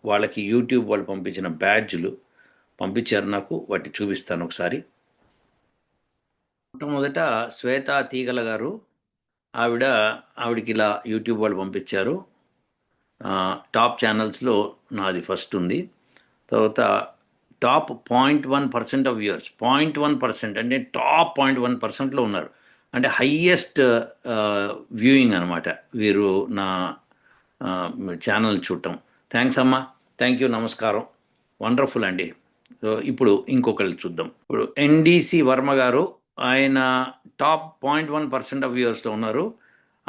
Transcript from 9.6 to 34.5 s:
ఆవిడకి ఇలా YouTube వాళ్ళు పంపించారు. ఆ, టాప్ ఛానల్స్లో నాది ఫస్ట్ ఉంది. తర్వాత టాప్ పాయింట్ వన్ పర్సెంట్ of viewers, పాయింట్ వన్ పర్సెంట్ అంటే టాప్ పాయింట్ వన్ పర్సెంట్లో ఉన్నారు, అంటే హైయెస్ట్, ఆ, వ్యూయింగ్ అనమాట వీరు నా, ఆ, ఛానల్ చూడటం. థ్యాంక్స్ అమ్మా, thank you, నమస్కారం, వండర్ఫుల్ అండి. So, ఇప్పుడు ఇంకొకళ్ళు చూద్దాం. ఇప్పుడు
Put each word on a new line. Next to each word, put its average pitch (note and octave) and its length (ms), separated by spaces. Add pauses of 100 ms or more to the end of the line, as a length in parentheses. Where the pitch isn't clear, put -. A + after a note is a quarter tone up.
ఆవిడకి A#2 320
ఇలా G#2+ 380
YouTube A2 300
వాళ్ళు G#2 200
పంపించారు. G2 680 (1000)
ఆ, F#2+ 360 (160)
టాప్ A#2+ 300
ఛానల్స్లో G#2+ 680 (200)
నాది F#2+ 280
ఫస్ట్ F2+ 360
ఉంది. F#2+ 340 (600)
తర్వాత G#2+ 560 (560)
టాప్ B2 480
పాయింట్ C3+ 360
వన్ C3+ 280
పర్సెంట్ C3 340
of B2 60
viewers, G2+ 300 (180)
పాయింట్ D3 360
వన్ D3 240
పర్సెంట్ A2 360
అంటే B2 200
టాప్ D3+ 600
పాయింట్ C3+ 220
వన్ B2 220
పర్సెంట్లో C3+ 400
ఉన్నారు, G2+ 280 (440)
అంటే B2+ 140
హైయెస్ట్, D3+ 720 (480)
ఆ, G#2 480 (160)
వ్యూయింగ్ A#2+ 400
అనమాట F2 360
వీరు G2 840
నా, F#2 460 (680)
ఆ, F2+ 280 (400)
ఛానల్ G#2 300 (120)
చూడటం. E2+ 260 (340)
థ్యాంక్స్ B2+ 260
అమ్మా, C3 280 (360)
thank B2 200
you, B2 100
నమస్కారం, A2 520 (580)
వండర్ఫుల్ B2 420
అండి. F2+ 280 (520)
So, A2 160
ఇప్పుడు G#2 480
ఇంకొకళ్ళు G#2 460
చూద్దాం. E2+ 320
ఇప్పుడు - 520